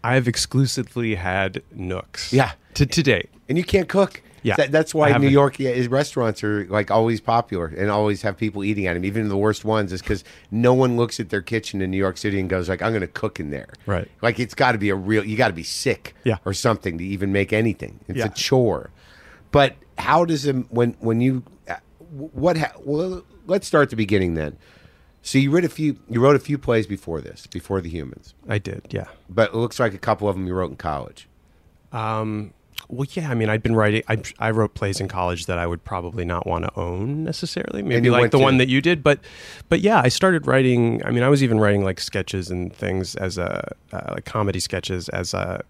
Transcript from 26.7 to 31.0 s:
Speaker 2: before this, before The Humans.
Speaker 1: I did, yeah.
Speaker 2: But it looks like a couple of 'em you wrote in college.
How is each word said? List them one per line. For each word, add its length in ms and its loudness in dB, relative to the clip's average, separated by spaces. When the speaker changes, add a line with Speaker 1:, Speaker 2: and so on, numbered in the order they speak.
Speaker 2:
before 340 -8
this, 240 -18
before 340 -6
The 100 -8
Humans. 440 -12
Speaker 1:
I 80 -2
did, 320 -8
yeah. 160 -6
Speaker 2:
But 220 2
it 40 -10
looks 240 -4
like 140 0
a 60 -14
couple 280 -2
of 80 0
'em 120 -6
you 80 -4
wrote 160 -2
in 60 -16
college. 500 -8